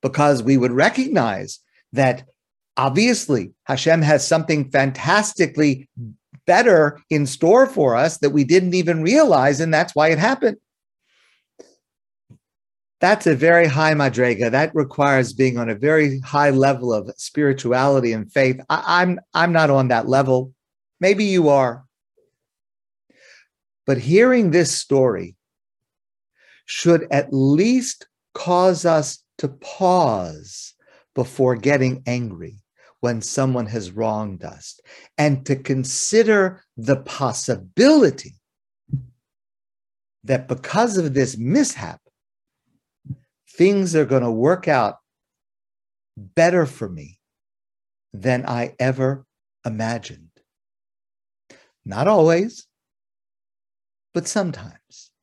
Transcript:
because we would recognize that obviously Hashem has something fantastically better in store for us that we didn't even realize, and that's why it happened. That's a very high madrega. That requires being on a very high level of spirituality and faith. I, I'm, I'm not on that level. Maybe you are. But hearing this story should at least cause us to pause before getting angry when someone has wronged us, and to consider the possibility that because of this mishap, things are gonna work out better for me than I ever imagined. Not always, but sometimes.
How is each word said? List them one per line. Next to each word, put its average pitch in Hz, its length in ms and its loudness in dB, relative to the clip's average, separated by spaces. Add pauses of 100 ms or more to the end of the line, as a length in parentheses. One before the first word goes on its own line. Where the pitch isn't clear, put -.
because 139 440 0
we 135 120 4
would 123 140 2
recognize 131 880 -2 (340)
that 131 300 0 (540)
obviously 135 760 -2 (120)
Hashem 160 380 0
has 147 220 2
something 156 460 -2
fantastically 147 1160 0 (580)
better 175 540 4 (100)
in 147 160 0
store 208 400 4
for 147 300 0
us 160 220 0
that 143 120 0
we 143 140 2
didn't 180 300 2
even 170 280 0
realize, 160 560 4
and 160 160 0
that's 170 220 0
why 151 120 4
it 160 100 2
happened. 233 400 0 (2500)
That's 196 260 2
a 165 80 2
very 165 320 4
high 156 280 0
madrega. 120 560 0
That 147 240 0
requires 135 580 0
being 127 260 0
on 117 100 -4
a 113 60 -4
very 143 460 0
high 143 300 0
level 131 420 0
of 107 240 -4
spirituality 135 960 -2
and 107 180 -8
faith. 131 300 0 (100)
I, 170 320 0
I'm, 180 160 0 (160)
I'm 170 180 0
not 160 180 2
on 135 180 2
that 117 200 0
level. 131 440 0 (480)
Maybe 202 240 2
you 185 240 2
are. 131 360 0 (2000)
But 131 140 0
hearing 208 520 2
this 160 200 2
story 107 640 -2 (1300)
should 170 440 0
at 139 220 -2
least 170 720 0 (280)
cause 180 500 0
us 156 400 0 (140)
to 147 100 -6
pause 117 1300 -4 (400)
before 127 400 -2
getting 131 520 -2
angry 104 500 -8 (440)
when 117 220 -4
someone 127 440 -2
has 104 260 -10
wronged 107 500 -6
us, - 380 -20 (360)
and 143 300 0
to 139 80 -2
consider 185 1120 -2 (120)
the 123 200 0
possibility 135 1400 0 (1900)
that 131 240 -4
because 196 500 -2
of 151 160 -4
this 123 240 -2
mishap, 117 600 -4 (1500)
things 185 440 0
are 156 100 2
gonna 123 260 0
work 143 360 0
out 123 300 0 (1200)
better 165 500 0
for 113 220 -10
me 80 320 -18 (920)
than 123 340 -4
I 120 340 -6
ever 131 440 -2 (400)
imagined. 110 680 -10 (1500)
Not 117 240 -4
always, 185 580 0 (1500)
but 170 140 -6
sometimes. - 840 -10 (100)